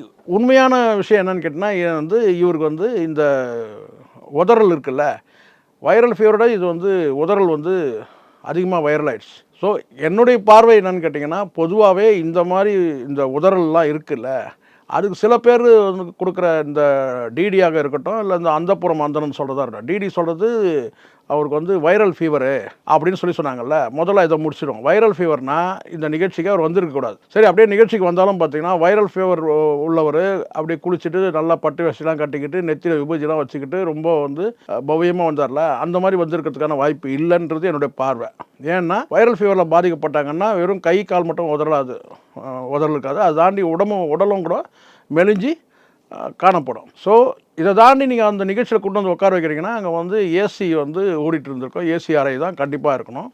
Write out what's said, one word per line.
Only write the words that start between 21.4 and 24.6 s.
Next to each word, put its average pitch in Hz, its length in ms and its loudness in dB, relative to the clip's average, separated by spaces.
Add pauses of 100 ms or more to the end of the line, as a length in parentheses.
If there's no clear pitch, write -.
வந்து 175 220 -2
வைரல் 185 380 2
ஃபீவரு 135 480 -2 (200)
அப்படின்னு 160 340 0
சொல்லி 175 220 -2
சொன்னாங்கல்ல, 131 540 -2
முதல்ல 180 280 2
இதை 160 140 2
முடிச்சிடும். 151 460 -6